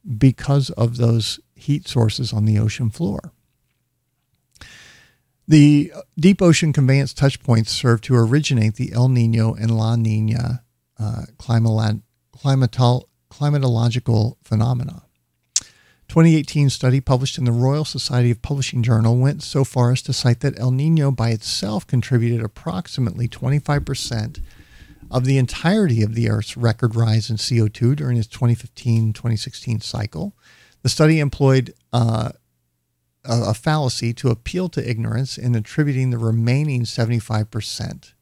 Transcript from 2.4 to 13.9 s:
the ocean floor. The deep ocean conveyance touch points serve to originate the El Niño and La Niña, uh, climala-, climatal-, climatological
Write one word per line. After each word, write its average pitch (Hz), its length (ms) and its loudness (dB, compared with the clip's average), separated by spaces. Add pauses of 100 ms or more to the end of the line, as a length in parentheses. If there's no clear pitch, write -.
the 107 140 2
ocean 110 320 -2
floor. - 420 -8 (2250)
The 147 460 6 (260)
deep 185 220 6
ocean 165 320 4
conveyance 135 400 2
touch - 280 0
points 113 280 2
serve 117 320 0
to 127 140 0
originate 117 580 2
the - 180 -6
El 123 160 2
Niño 113 500 2
and 110 160 0
La 113 220 0
Niña, 113 640 -2 (400)
uh, 110 220 -6 (160)
climala-, 110 640 0 (340)
climatal-, 127 680 2 (260)
climatological 120 1120 0